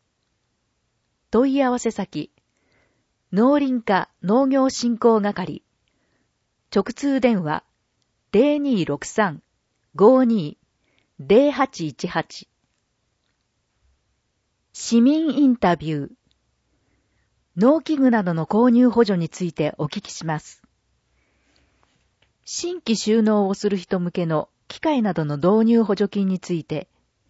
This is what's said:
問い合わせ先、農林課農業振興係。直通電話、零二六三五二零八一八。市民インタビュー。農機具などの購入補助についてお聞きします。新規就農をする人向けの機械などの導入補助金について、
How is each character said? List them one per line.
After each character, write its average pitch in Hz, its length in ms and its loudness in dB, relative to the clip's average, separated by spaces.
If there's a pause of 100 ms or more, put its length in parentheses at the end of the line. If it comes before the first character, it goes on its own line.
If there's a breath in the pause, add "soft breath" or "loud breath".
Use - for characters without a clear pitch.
(1300)
問 262 240 2
い 277 60 2
合 247 100 0
わ 247 80 -2
せ 233 120 -4
先、 - 400 -10 (1000)
農 254 280 2
林 254 240 -2
課 190 260 -2 (140)
農 240 240 2
業 262 220 2
振 240 280 -4
興 226 240 2
係。 185 420 -6 (1120)
直 196 200 0
通 277 260 -2
電 214 240 2
話、 117 200 -4 (680)
零 294 280 4
二 247 260 -2
六 143 200 -6
三 185 360 -4 (540)
五 262 280 6
二 214 340 -2 (640)
零 220 320 4
八 254 360 -4
一 147 200 -8
八。 - 400 -8 (2250)
市 - 280 0
民 302 360 2
イ 285 100 4
ン 247 80 2
タ 175 200 0
ビ 151 120 -8
ュ 147 200 -6
ー。 - 20 -16 (1500)
農 269 220 4
機 311 160 -4
具 262 160 4
な 220 100 2
ど 175 120 -2
の 160 120 -4
購 233 220 2
入 247 220 6
補 233 160 2
助 190 120 0
に 165 120 -2
つ - 160 -10
い 165 80 -6
て 156 240 -2
お 156 80 -4
聞 196 160 -8
き - 100 -16
し - 140 -14
ま 156 140 -4
す。 - 220 -20 (1800)
新 349 420 -10
規 226 100 0
就 220 260 0
農 208 260 2
を 196 60 -2
す 202 160 -4
る 196 80 -2
人 180 240 -4
向 175 100 -4
け 175 140 -4
の 160 240 -4 (180)
機 - 120 -20
械 294 220 -2
な 208 120 0
ど 160 100 -2
の 147 140 -4
導 202 280 2
入 226 180 4
補 202 120 -2
助 202 140 -2
金 202 180 -2
に 185 100 -2
つ - 160 -8
い 156 120 -6
て、 - 240 -10 (400)